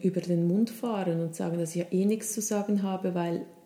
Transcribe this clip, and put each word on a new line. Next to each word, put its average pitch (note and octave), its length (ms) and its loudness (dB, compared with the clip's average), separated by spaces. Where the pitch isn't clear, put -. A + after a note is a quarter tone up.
über F#3 180 0
den E3+ 260 2
Mund G#3 220 4
fahren F#3 540 -2
und D#3+ 120 -4
sagen, E3+ 240 -2
dass E3 120 -2
ich F3 60 -6
ja F3 140 -2
eh F#3 140 4
nichts A3 300 0
zu G#3+ 80 -4
sagen G#3 400 0
habe, F#3+ 320 -2
weil E3+ 320 0